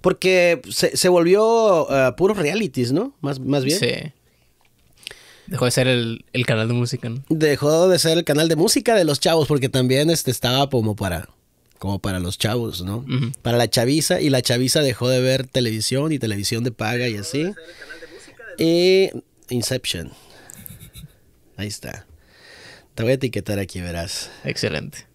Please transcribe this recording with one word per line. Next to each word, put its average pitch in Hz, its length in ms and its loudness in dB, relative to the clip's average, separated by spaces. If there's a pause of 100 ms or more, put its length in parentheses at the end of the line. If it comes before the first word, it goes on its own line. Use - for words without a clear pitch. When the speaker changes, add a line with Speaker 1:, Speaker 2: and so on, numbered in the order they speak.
Speaker 1:
Porque 180 680 2
se, - 260 0
se - 120 2
volvió, 190 800 4
eh, 131 260 2
puros 202 220 2
realities, 147 540 -2
¿no? 226 280 -2
Más, 143 200 -4
más 131 240 0
bien. 151 140 0
Speaker 2:
Sí. 123 340 -4 (1400)
Dejó 123 160 -4
de 123 80 2
ser 131 160 2
el, 117 440 -2
el 127 140 0
canal 113 220 0
de 120 60 0
música, 120 340 -2
¿no? 127 200 -8
Speaker 1:
Dejó 156 600 2
de 180 100 6
ser 160 180 2
el 170 80 0
canal 151 240 2
de 160 60 4
música 220 400 2
de 190 100 4
los 143 140 0
chavos, 165 300 2
porque 135 200 0
también, 131 400 2
este, 160 220 0
estaba 131 400 0
como 110 240 0
para, 92 340 -4 (500)
como 98 200 -4
para 92 220 -4
los 90 180 -4
chavos, 113 440 -4
¿no? 98 160 -6
Speaker 2:
Ujú. 127 340 -4 (100)
Speaker 1:
Para 120 160 2
la 120 100 2
chaviza, 143 520 2
y 151 100 2
la 131 100 2
chaviza 127 400 0
dejó 123 280 -2
de 127 120 2
ver 131 280 0
televisión, 127 640 -2
y 131 80 -4
televisión 110 420 -2
de 123 80 -2
paga, 120 380 -4
y 107 80 -6
así. 143 360 -4 (1040)
Y 175 540 4 (380)
Inception. 117 640 -4 (1400)
Ahí 101 100 -8
está. - 400 -14 (960)
Te 113 40 0
voy 123 80 2
a - 20 4
etiquetar 107 440 -4
aquí, 92 220 -6
verás. 87 500 -8 (140)
Speaker 2:
Excelente. - 720 -6